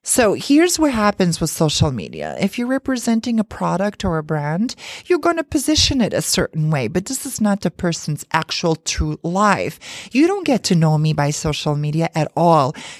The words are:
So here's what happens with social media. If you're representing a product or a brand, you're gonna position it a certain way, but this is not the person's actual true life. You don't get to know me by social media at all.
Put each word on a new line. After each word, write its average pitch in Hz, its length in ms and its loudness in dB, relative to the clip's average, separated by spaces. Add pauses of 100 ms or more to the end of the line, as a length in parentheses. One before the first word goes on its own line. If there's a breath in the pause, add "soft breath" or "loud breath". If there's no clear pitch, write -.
So 214 320 4
here's 320 440 4
what 294 140 4
happens 202 480 2
with 165 80 0
social 156 420 2
media. 73 480 -8
If - 180 0
you're 240 80 -2
representing 240 760 0
a - 20 -2
product 190 640 -4
or 170 120 0
a 156 60 -4
brand, 156 500 -2 (320 loud breath)
you're 349 140 2
gonna 330 240 0
position 294 560 0
it 202 140 0
a 120 80 0
certain 156 500 -2
way, 131 160 0
but 180 200 -2
this - 180 -8
is 254 160 -8
not 202 180 2
the 175 120 -2
person's 160 600 -4
actual 160 460 0
true 151 440 -4
life. 175 920 -2
You 277 120 4
don't 381 200 -2
get 262 200 2
to 190 100 2
know 156 220 4
me 156 140 2
by 147 200 0
social 151 440 -2
media 151 400 -2
at 156 220 0
all. 156 360 4 (260 loud breath)